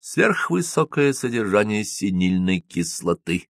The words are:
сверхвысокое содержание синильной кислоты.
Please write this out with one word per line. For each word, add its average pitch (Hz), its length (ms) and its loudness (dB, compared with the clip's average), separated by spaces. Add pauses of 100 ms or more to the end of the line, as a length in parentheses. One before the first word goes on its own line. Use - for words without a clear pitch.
сверхвысокое 165 1120 0
содержание 107 720 0
синильной 92 760 0
кислоты. 85 920 -4